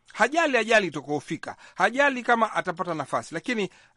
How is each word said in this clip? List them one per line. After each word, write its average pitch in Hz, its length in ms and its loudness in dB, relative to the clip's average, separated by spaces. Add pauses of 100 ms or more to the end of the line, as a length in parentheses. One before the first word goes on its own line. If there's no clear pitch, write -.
(160)
Hajali 277 420 2
ajali 220 300 4
itakayofika, 147 680 -6 (200)
hajali 247 480 2
kama 233 300 2
atapata 175 400 -4
nafasi, 147 400 -4
lakini 208 360 -4 (280)